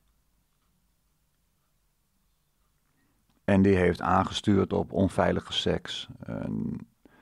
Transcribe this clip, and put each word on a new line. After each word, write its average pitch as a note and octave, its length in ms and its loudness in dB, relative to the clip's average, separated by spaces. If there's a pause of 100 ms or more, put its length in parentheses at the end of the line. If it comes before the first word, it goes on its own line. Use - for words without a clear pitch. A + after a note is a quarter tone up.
(3500)
En G2 180 4
die G2 140 6
heeft F2 240 2
aangestuurd F#2+ 720 0
op F2+ 200 -4
onveilige F2+ 600 0
seks. - 560 -6 (120)
En, G#1+ 580 -8 (440)